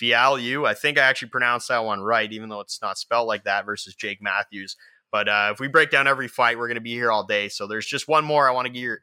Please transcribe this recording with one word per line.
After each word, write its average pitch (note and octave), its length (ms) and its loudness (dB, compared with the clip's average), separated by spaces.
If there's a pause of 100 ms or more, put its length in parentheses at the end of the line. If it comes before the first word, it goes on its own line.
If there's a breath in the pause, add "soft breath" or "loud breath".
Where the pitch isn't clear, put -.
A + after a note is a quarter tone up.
Fialho. B2 640 2
I G#2+ 80 2
think D3 240 0
I C#3+ 40 6
actually C3 260 2
pronounced B2 400 0
that A#2+ 160 0
one G#2 160 -2
right, G#2+ 320 0
even A2 160 -12
though G#2 120 -10
it's - 220 -12
not G2 160 -6
spelled A#2 300 0
like G#2 160 -4
that, G2 200 0
versus G2+ 300 -8
Jake G2+ 260 -8
Matthews. G2+ 560 -4 (360 soft breath)
But, G#2 160 0
uh, G#2 240 2
if G#2+ 80 -10
we C3+ 80 -6
break D3+ 240 4
down C#3 160 4
every C3+ 180 0
fight, A#2 320 0
we're A#2+ 80 -4
gonna A#2 140 -6
be A#2 140 -8
here A#2+ 180 2
all G#2 120 2
day. G#2 240 0
So G2+ 200 -8
there's G#2+ 180 -6
just - 220 -6
one D3+ 160 4
more D3 240 4
I B2+ 40 4
wanna B2+ 180 -2
get B2 100 -12
your, A#2 220 -6